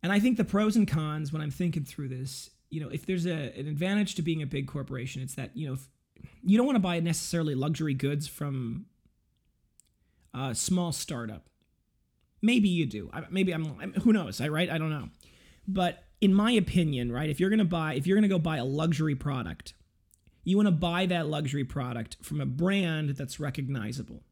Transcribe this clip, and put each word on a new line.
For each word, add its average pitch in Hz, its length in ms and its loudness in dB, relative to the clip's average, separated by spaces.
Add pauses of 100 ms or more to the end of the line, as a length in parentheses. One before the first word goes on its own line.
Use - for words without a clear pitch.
And 180 100 0
I 202 80 6
think 233 160 4
the 208 80 2
pros 214 320 2
and 214 100 6
cons, 151 460 -2
when 156 100 -4
I'm 151 80 -4
thinking 165 340 -2
through 139 240 -8
this, 131 420 -10 (200)
you 156 100 -6
know, 151 80 -8
if - 160 -8
there's 175 220 0
a, 156 320 -2
an 139 80 -6
advantage 185 500 0
to 170 60 -2
being 160 200 0
a 143 40 -4
big 139 220 -4
corporation, 131 540 -8
it's 131 120 -8
that, - 220 -10
you 156 100 -6
know, 135 80 -6
if, - 140 -12 (560)
you 202 120 8
don't 247 100 6
wanna 269 120 4
buy 175 220 2
necessarily 165 560 0
luxury 143 380 0
goods 143 340 -2
from 135 580 -6 (1500)
a 127 220 -4
small 175 380 0
startup. 113 560 -8 (960)
Maybe 214 260 6
you 170 180 2
do. 104 260 -8
I, 165 180 -10
maybe 185 220 2
I'm, 156 280 -4
I'm, - 140 -8
who 220 180 4
knows? 185 280 0
I, 139 80 -2
right? 156 220 0
I 160 80 -2
don't 156 120 -2
know. 151 180 -6 (580)
But 185 380 0 (160)
in 190 120 6
my 208 200 4
opinion, 151 600 2
right, 147 160 -2
if 139 100 -2
you're 190 120 4
gonna 214 140 6
buy, 160 300 0
if 139 120 -2
you're 190 100 4
gonna 214 120 6
go 190 100 4
buy 160 180 0
a 123 80 -2
luxury 151 500 2
product, 135 600 -6 (680)
you 185 120 4
wanna 208 160 6
buy 175 340 0
that 170 200 0
luxury 147 380 -2
product 123 580 -6
from 147 180 -4
a 135 60 -2
brand 160 640 0
that's 135 280 -8
recognizable. 127 920 -6